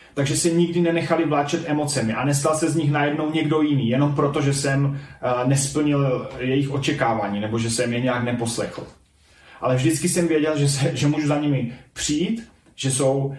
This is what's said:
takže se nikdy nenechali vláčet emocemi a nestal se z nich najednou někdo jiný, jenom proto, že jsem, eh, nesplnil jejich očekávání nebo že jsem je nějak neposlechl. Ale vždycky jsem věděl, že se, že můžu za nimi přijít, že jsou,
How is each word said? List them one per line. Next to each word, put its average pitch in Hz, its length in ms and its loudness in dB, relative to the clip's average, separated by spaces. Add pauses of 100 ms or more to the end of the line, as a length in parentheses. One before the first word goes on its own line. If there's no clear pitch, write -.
(140)
takže 143 220 0
se 170 140 2
nikdy 170 300 2
nenechali 165 440 2
vláčet 147 420 0
emocemi 139 460 -2
a 127 120 -2
nestal 143 300 2
se 156 160 0
z 151 60 0
nich 147 140 2
najednou 151 420 0
někdo 156 300 2
jiný, 135 260 2
jenom 143 260 2
proto, 143 280 0
že 139 120 2
jsem, 139 460 0 (220)
eh, 127 260 0
nesplnil 139 800 0 (100)
jejich 135 320 0
očekávání 113 720 -2
nebo 110 180 -4
že 113 120 -2
jsem 120 220 -2
je 120 80 -2
nějak 123 240 0
neposlechl. 117 600 -4 (760)
Ale 127 160 2
vždycky 156 320 2
jsem 170 200 2
věděl, 156 300 2
že 143 100 4
se, 139 280 0
že 143 100 2
můžu 151 200 2
za 147 140 2
nimi 131 320 0 (200)
přijít, 180 560 -2 (260)
že 135 160 -4
jsou, 139 480 0